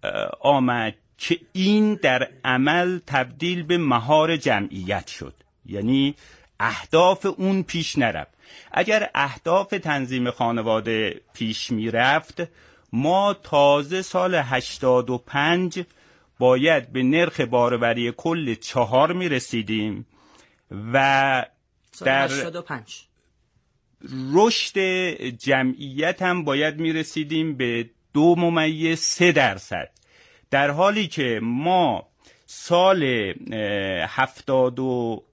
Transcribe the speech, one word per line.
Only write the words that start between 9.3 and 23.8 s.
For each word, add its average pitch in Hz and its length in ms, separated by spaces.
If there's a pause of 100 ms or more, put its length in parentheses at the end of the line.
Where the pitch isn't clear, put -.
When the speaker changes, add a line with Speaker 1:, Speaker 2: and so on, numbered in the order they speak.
Speaker 1:
تنظیم 131 600
خانواده 110 920 (140)
پیش - 360
می‌رفت، 120 720 (500)
ما 190 500
تازه 147 600
سال 185 320 (100)
هشتاد 127 680
و 123 80
پنج 170 680 (540)
باید 127 540
به 127 100
نرخ 160 380
بارآوری 120 760
کل 165 380
چهار 127 580
می‌رسیدیم 113 920 (840)
و 135 540 (460)
Speaker 2:
سال - 140
Speaker 1:
در 135 180
Speaker 2:
هشتاد 139 320
و 175 60
پنج. 123 400 (1300)